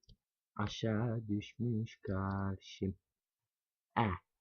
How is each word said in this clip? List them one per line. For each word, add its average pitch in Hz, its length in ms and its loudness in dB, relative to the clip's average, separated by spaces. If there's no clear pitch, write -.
Aşağı 110 720 0
düşmüş 110 760 -2
karşım. 98 920 -2
Eh, 110 140 4